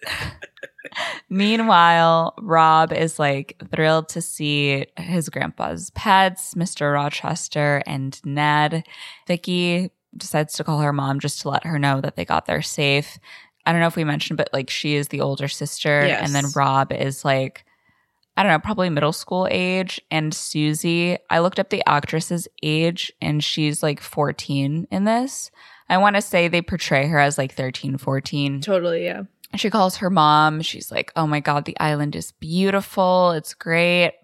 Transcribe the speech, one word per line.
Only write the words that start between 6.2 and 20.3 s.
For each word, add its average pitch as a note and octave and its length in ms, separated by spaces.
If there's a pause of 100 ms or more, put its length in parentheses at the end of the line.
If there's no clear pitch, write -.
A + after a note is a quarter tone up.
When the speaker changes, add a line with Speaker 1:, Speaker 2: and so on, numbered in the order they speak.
Speaker 1:
Mister E3 360
Rochester C#3+ 960
and C3+ 380
Ned. D3+ 600 (420)
Vicky F3 640 (260)
decides - 380
to D#3+ 100
call D3+ 160
her D3 120
mom C#3 280
just - 220
to D3 80
let - 140
her E3 140
know C#3 220
that - 160
they - 80
got - 220
there D3+ 160
safe. C#3+ 560 (460)
I E3 80
don't E3+ 80
know E3+ 60
if E3 100
we E3 80
mentioned, D3 340
but, - 140
like, C3 180
she D3 260
is C#3+ 120
the C#3 120
older C#3 280
sister. D3 520
And C#3+ 340
then C#3 100
Speaker 2:
Yes. C#3+ 120
Speaker 1:
Rob C3+ 360
is, - 320
like, C3+ 400 (760)
I - 20
don't G3 100
know, D3+ 80
probably F#3+ 280
middle D3 240
school F#3 380
age. F#3 500 (100)
And D#3 220